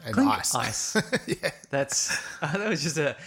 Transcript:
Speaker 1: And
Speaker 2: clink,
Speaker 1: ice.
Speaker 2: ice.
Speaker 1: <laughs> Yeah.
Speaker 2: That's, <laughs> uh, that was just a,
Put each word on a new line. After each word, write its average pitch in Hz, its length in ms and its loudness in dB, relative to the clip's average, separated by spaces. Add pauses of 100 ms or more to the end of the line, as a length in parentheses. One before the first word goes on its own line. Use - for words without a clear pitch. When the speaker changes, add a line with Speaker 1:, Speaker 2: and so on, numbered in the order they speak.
Speaker 1:
And 113 100 -6
Speaker 2:
clink, 269 160 6
Speaker 1:
ice. - 240 2
Speaker 2:
ice. 110 420 -2 (160)
Speaker 1:
<laughs> - 140 -2
Yeah. - 240 -2 (200)
Speaker 2:
That's, - 400 0 (220)
<laughs> - 100 -8
uh, 160 160 0
that 214 100 0
was 143 140 0
just 160 160 -2
a, 143 180 2 (100)